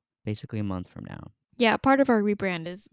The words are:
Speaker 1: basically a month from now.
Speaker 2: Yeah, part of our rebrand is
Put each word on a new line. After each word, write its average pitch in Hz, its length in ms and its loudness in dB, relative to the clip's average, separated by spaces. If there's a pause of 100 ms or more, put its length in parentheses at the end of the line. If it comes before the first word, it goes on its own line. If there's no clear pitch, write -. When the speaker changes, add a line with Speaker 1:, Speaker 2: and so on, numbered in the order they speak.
(240)
Speaker 1:
basically 107 360 -8
a 104 40 -4
month 92 240 -6
from - 160 -16
now. - 280 -16 (240)
Speaker 2:
Yeah, 226 200 4
part 269 220 4
of 269 100 4
our 220 140 4
rebrand 190 460 -2
is 180 240 -12